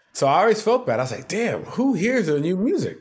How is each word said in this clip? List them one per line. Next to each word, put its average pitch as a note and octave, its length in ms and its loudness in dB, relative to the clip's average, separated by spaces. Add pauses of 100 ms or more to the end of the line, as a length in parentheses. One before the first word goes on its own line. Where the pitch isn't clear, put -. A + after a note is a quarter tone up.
(120)
So - 140 0
I D3 140 4
always A3 220 2
felt B3 240 0
bad. A#2 140 0
I - 20 -2
was C3 100 -4
like, - 160 -10
"Damn, F3+ 360 -2
who B3+ 300 0
hears G#3+ 340 0
the D3 120 0
new E3+ 160 -2
music?" G3+ 440 -2